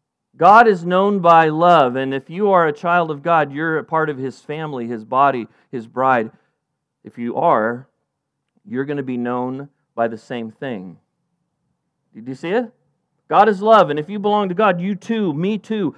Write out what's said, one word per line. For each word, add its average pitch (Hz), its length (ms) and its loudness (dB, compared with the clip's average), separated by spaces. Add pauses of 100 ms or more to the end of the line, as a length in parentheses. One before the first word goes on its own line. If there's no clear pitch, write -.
(360)
God 208 320 8
is 175 160 0
known 196 360 0
by 165 280 6
love, 156 480 4
and 135 160 -4
if 135 160 -8
you 196 220 -2
are 175 160 4
a 147 80 -2
child 170 360 -2
of 143 120 -10
God, 151 320 0
you're 156 240 -4
a 123 60 -6
part 156 260 -2
of 135 80 -10
his 131 200 -10
family, 147 480 -10
his 113 200 -8
body, 131 420 0 (220)
his 117 160 -10
bride. 123 440 0 (720)
If - 140 -20
you 120 200 -8
are, 127 520 -2 (800)
you're 120 180 -8
gonna 143 180 -6
be 127 140 -8
known 127 540 -8 (240)
by 117 140 -2
the 113 100 -10
same 117 320 -12
thing. 101 480 -12 (1160)
Did 110 140 -16
you 135 60 -10
see 165 160 -10
it? 233 200 -4 (580)
God 190 200 4
is 196 140 -2
love, 208 280 4
and 147 100 -2
if 156 100 -12
you 208 80 -8
belong 208 300 -2
to 175 80 -6
God, 190 240 0
you 190 160 -4
too, 208 360 -4
me 185 240 -4
too. 202 420 -6